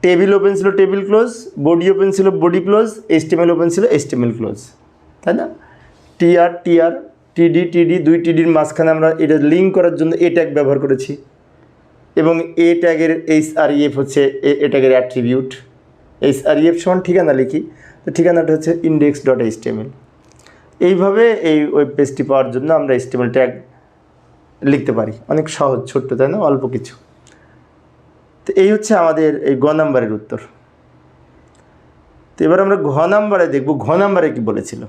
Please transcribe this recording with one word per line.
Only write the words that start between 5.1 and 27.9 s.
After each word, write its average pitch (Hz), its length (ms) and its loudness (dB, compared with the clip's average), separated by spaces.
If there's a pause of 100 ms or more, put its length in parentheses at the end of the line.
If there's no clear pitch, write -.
তাই - 100 -2
না? 339 160 -4 (680)
টিআর, 175 320 4 (140)
টিআর, 170 460 2 (260)
টিডি, 170 300 2
টিডি, 170 340 2
দুই 165 220 2
টিডির 165 260 0
মাঝখানে 160 440 2
আমরা 160 280 2
এটা 156 180 2
লিংক 170 360 2
করার 175 220 2
জন্য 160 200 -2
এ 175 140 2
ট্যাগ 165 240 0
ব্যবহার 139 260 0
করেছি 135 380 -4 (1000)
এবং 165 420 0
এ 170 220 4
ট্যাগের 165 460 0
এইচআরইএফ 147 720 0
হচ্ছে 135 460 0
এ, 143 220 0
এ 139 40 0
ট্যাগের 131 220 2
অ্যাট্রিবিউট। 127 640 0 (680)
এইচআরইএফ 151 560 2
সমান 185 240 -2
ঠিকানা 175 320 0
লিখি, 135 340 -2 (380)
তো 151 60 -6
ঠিকানাটা 165 420 2
হচ্ছে 165 300 -2
ইনডেক্স 147 420 0
ডট 127 160 0
এইচটিএমএল। 113 480 -6 (920)
এইভাবে 196 520 2
এই 156 360 0
ওয়েব 147 220 0
পেজটি 139 340 -2
পাওয়ার 131 280 0
জন্য 135 220 -2
আমরা 143 200 0
এইচটিএমএল 123 380 -4
ট্যাগ 127 300 0 (1000)
লিখতে 139 300 0
পারি। 110 200 -4 (160)
অনেক 156 220 -4
সহজ, 131 380 -4
ছোট্ট, - 260 -6
তাই 135 140 0
না? 165 100 -2
অল্প 143 300 -2
কিছু। - 280 -10 (1500)